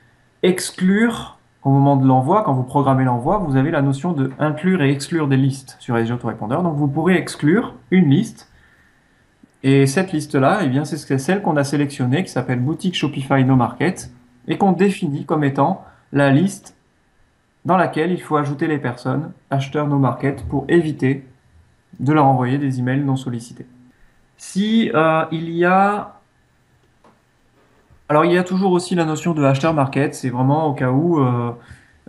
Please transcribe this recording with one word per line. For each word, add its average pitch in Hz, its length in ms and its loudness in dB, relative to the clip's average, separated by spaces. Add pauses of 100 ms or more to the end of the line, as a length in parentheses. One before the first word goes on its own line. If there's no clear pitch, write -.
(420)
exclure 190 920 0 (280)
au 139 80 2
moment 139 260 4
de 131 100 2
l'envoi, 135 360 2
quand 143 100 -2
vous 127 100 -2
programmez 131 400 0
l'envoi, 131 360 0
vous 147 180 -2
avez 135 120 2
la 156 120 0
notion 139 320 -2
de 135 260 -2
inclure 156 420 0
et 139 100 2
exclure 147 360 -4
des 135 80 2
listes 135 440 -2
sur 120 180 -4
S 113 100 0
G 120 60 -2
Autorépondeur. 120 500 -4
Donc 165 120 -2
vous 147 120 0
pourrez 156 300 0
exclure 175 560 0 (180)
une 185 180 4
liste. - 400 0 (1120)
Et 139 220 6
cette 185 280 -2
liste-là, 147 500 0
eh 143 40 0
bien, 139 180 0
c'est 156 100 -8
ce 139 100 -12
que, 139 120 -2
celle 190 240 -2
qu'on 165 160 -2
a 139 80 0
sélectionnée, 139 580 -2
qui - 80 -10
s'appelle 123 300 -4
Boutique 165 340 -2
Shopify 139 480 0
No 131 140 4
Market, 131 520 -2 (380)
et 156 100 -2
qu'on 196 140 2
définit 165 540 0
comme 151 180 -2
étant 139 400 0 (300)
la 139 180 4
liste 170 460 0 (880)
dans 165 100 2
laquelle 170 360 0
il 175 100 -4
faut 156 160 -2
ajouter 143 300 -2
les 151 100 0
personnes, 135 540 -6 (180)
acheteurs 143 380 -2
No 143 120 0
Market, 135 480 -2
pour 139 220 -4
éviter 139 580 0 (720)
de 131 140 0
leur 151 120 4
envoyer 131 320 2
des 135 220 -4
emails 131 240 -2
non 135 140 0
sollicités. - 500 -10 (680)
Si, 220 580 0
euh, 160 360 2
il 165 180 -6
y 170 160 0
a, 196 500 2 (1900)
alors 151 160 4
il 175 80 2
y 175 60 4
a 185 60 2
toujours 185 280 0
aussi 175 240 0
la 170 80 2
notion 156 300 -2
de 151 100 0
acheteur 135 300 2
market, 139 420 -2
c'est 131 140 -6
vraiment 131 380 0
au 139 60 0
cas 131 160 -2
où, 156 300 2
euh, 120 320 0 (580)